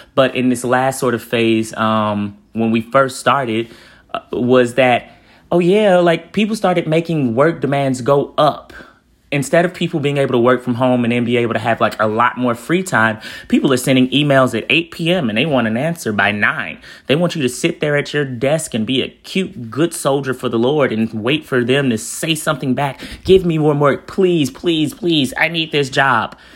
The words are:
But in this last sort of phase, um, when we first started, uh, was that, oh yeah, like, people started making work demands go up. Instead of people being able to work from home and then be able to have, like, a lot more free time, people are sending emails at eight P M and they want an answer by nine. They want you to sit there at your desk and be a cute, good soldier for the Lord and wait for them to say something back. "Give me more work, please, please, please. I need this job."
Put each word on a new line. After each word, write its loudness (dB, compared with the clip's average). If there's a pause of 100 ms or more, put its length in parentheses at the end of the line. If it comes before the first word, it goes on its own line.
(140)
But 2
in 0
this -2
last 0
sort 0
of -6
phase, 0
um, -2 (140)
when -2
we 0
first 0
started, -2 (440)
uh, -8 (120)
was 2
that, 2 (380)
oh 4
yeah, 4
like, 2
people 0
started 0
making 0
work 2
demands 0
go 0
up. 0 (580)
Instead 2
of -4
people -4
being -2
able 0
to 2
work 2
from -2
home 0
and 0
then 0
be 0
able 0
to -2
have, -2
like, 0
a 0
lot 0
more 0
free -2
time, 0 (320)
people 2
are 4
sending 2
emails 2
at -6
eight 0
P -4
M 0
and -4
they 0
want 0
an -2
answer -4
by 0
nine. -4 (300)
They 2
want -2
you -4
to 0
sit -4
there 0
at -4
your -2
desk -4
and -2
be -2
a -6
cute, -8
good -2
soldier -2
for -6
the 0
Lord 2
and -2
wait -2
for -2
them 0
to 0
say -6
something -4
back. -4 (240)
"Give 6
me 0
more 2
work, 0
please, 0
please, -2
please. 0
I 0
need -4
this 0
job." 0 (180)